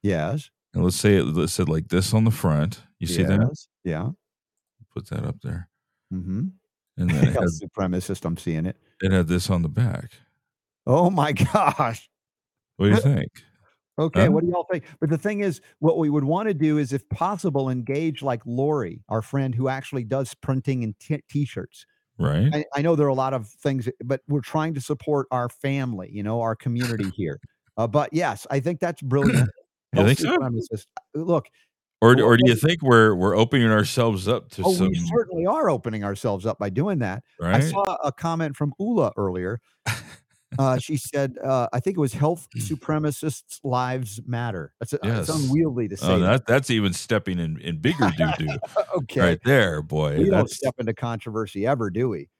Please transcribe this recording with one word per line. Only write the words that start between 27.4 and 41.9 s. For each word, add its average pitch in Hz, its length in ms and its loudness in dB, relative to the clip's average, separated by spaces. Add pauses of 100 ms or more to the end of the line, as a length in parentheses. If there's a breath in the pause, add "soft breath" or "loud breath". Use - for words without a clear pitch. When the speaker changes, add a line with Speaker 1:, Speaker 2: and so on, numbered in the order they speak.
Speaker 1:
Uh, 113 100 -2
but 143 240 0
yes, 151 380 -4
I 135 100 0
think 156 200 -4
that's 175 220 -4
brilliant. 135 540 2
Speaker 2:
<clears throat> - 60 -20 (320)
You - 100 2
Speaker 1:
health 104 40 6
Speaker 2:
think 135 120 4
so? 339 180 2
Speaker 1:
supremacist. 120 480 -4 (280)
Look, 160 360 -2 (520)
Speaker 2:
Or, 117 140 10
Speaker 1:
look 117 100 4
Speaker 2:
or 117 120 8
do 123 80 6
you 120 80 6
Speaker 1:
at 110 60 0
Speaker 2:
think 160 220 0
we're, 113 340 8
we're 90 200 2
opening 117 340 4
ourselves 107 580 2
up 113 240 -2
to 95 140 -8
Speaker 1:
Oh, 190 80 4
Speaker 2:
some 95 160 2
Speaker 1:
we - 60 -2
certainly 175 500 -2
are 247 240 0
opening 110 340 -2
ourselves 101 420 -4
up 107 120 -2
by 101 120 -4
doing 156 300 -2
that. 107 240 -4 (180)
I 82 100 -6
Speaker 2:
Right? 123 120 4
Speaker 1:
saw 175 200 0 (200)
a 139 80 -2
comment 165 440 -4
from 143 240 -4
Ula 196 380 0
earlier. 95 420 -4 (260 loud breath)
Speaker 2:
<laughs> - 60 -4 (680 loud breath)
Speaker 1:
Uh, 135 180 2
she 151 200 -4
said, 139 440 -4
uh, 131 300 0
I 123 80 -2
think 185 160 -4